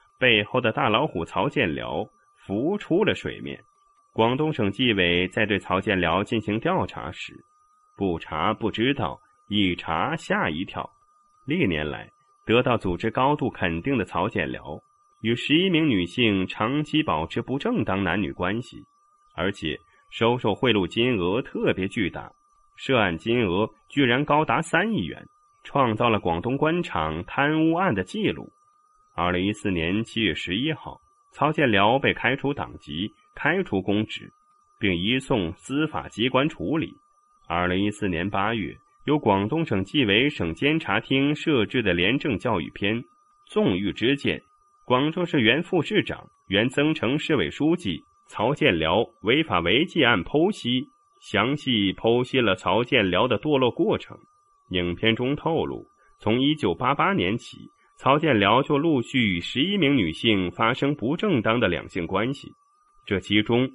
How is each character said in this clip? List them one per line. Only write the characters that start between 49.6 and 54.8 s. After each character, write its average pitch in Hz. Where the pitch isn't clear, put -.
违 101
纪 160
案 117
剖 165
析， 127
详 113
细 104
剖 120
析 131
了 101
曹 95
建 120
辽 95
的 110
堕 147
落 127
过 170
程。 -
影 87